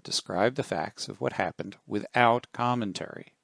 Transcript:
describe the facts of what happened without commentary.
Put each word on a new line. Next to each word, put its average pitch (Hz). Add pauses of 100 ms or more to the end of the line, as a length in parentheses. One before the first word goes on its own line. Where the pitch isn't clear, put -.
describe 104
the 135
facts -
of 101
what 127
happened 95 (100)
without 120
commentary. 120